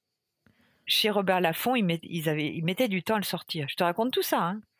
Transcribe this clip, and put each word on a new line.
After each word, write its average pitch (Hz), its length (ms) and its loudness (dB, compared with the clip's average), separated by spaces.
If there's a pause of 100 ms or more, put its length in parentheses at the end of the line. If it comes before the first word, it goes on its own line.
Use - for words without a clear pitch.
(840)
chez - 240 2
Robert 190 300 2
Laffont, 180 360 2
ils 226 100 2
met-, 170 180 0
ils 165 240 -4
avaient, 151 260 0
ils 165 80 -4
mettaient 190 280 0
du 185 140 -2
temps 220 120 0
à - 20 0
le 196 60 -2
sortir. 160 460 -6
Je - 60 -8
te 185 100 2
raconte 220 260 0
tout 392 100 0
ça, 254 220 0
hein. 196 180 -2 (180)